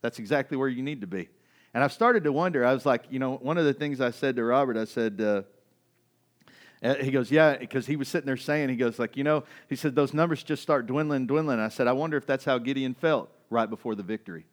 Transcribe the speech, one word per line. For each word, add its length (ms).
That's 180
exactly 380
where 120
you 140
need 180
to 60
be. 220
And 100
I've 80
started 320
to 80
wonder, 340
I 80
was 120
like, 240
you 100
know, 180
one 200
of 80
the 80
things 260
I 120
said 260
to 60
Robert, 340
I 80
said, 360
uh, 200
uh, 140
he 160
goes, 200
"Yeah," 340
'cause 200
he 100
was 120
sitting 200
there 100
saying, 320
he 60
goes, 240
like, 180
"You 60
know," 200
he 80
said, 200
"Those 180
numbers 300
just 200
start 240
dwindling, 400
dwindling." 320
I 100
said, 180
"I 60
wonder 220
if 100
that's 200
how 120
Gideon 360
felt 360
right 200
before 260
the 80
victory." 500